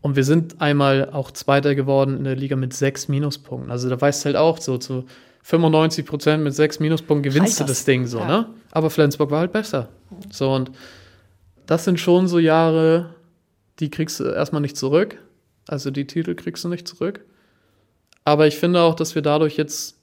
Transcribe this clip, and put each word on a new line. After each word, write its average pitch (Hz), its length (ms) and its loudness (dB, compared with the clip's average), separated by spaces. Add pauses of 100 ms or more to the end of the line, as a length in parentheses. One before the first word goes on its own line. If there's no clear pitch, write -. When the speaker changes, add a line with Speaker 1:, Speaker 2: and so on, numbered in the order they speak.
Speaker 1:
und 139 160 -2
wir 139 80 4
sind 165 360 2
einmal 143 500 2
auch 143 200 -8
Zweiter 143 440 2
geworden 135 420 0
in 131 80 -6
der 131 120 -4
Liga 135 200 -4
mit 127 160 -4
sechs 139 340 -2
Minuspunkten. 135 640 -6
Also 123 200 -4
da 127 100 -2
weißt 143 220 0
du - 40 -4
halt 143 100 0
auch 160 220 2
so, 131 200 -4
zu 127 260 -8 (380)
fünfundneunzig 160 640 2
Prozent 151 360 0
mit 143 120 -2
sechs 147 260 0
Minuspunkten 156 420 0
gewinnst 147 280 2
Speaker 2:
Reicht - 100 -2
Speaker 1:
du 147 40 0
Speaker 2:
das? 135 140 -2
Speaker 1:
das - 60 -8
Ding 127 220 2
so, 117 140 -6
Speaker 2:
Ja. - 60 -4
Speaker 1:
ne? 220 200 0 (240)
Aber 160 180 0
Flensburg 147 420 0
war 147 100 0
halt 180 120 -2
besser. 175 380 -4 (400)
So, 135 240 -2
und 131 160 -2 (960)
das 165 180 0
sind 175 160 2
schon 180 280 4
so 175 100 2
Jahre, 160 760 4 (640)
die 151 120 -4
kriegst 160 300 -6
du - 40 -4
erstmal 147 380 -2
nicht 143 160 -6
zurück. 160 400 0 (500)
Also 139 220 -6
die 139 160 -6
Titel 170 280 -4
kriegst - 300 -10
du 175 40 -4
nicht 175 200 -8
zurück. - 360 -8 (1000)
Aber 151 220 4
ich 151 100 2
finde 175 240 2
auch, 165 140 4
dass 165 200 -6
wir 156 80 -2
dadurch 151 360 0
jetzt - 440 -6